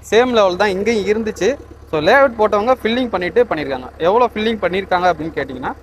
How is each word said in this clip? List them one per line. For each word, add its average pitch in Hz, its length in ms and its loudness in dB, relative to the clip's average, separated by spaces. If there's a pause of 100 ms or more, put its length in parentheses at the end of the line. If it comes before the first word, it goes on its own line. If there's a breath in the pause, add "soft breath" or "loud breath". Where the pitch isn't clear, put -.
(120)
சேம் 240 280 4
லெவல் 185 220 2
தான் 208 140 0
இங்கேயும் 202 360 -2
இருந்துச்சு. 214 380 -2 (400)
So, 156 80 -2 (120)
லேஅவுட் 254 300 4
போட்டவங்க 214 440 2
ஃபில்லிங் 233 320 -2
பண்ணிட்டு 180 360 0
பண்ணியிருக்காங்க. 135 380 -4 (180)
எவ்வளோ 226 280 2
ஃபில்லிங் 214 280 -2
பண்ணியிருக்காங்க 180 480 0
அப்படின்னு 156 280 -6
கேட்டிங்கன்னா 135 440 -8